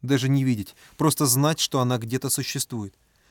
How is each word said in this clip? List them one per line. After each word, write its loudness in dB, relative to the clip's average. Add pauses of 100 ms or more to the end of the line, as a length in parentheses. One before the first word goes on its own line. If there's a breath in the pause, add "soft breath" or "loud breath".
Даже 2
не 2
видеть, -2 (200 soft breath)
просто 2
знать, 2
что -2
она 0
где-то -4
существует, -6 (340)